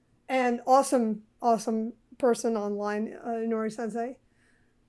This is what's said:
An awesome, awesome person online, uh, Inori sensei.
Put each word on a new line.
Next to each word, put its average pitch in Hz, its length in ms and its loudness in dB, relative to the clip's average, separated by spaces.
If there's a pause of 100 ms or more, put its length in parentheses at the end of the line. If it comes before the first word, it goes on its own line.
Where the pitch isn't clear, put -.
(300)
An 247 360 2
awesome, 247 580 4 (180)
awesome 226 500 0 (240)
person 233 400 2
online, 208 680 -4
uh, 240 100 -6
Inori 226 380 -2
sensei. 233 460 -6 (720)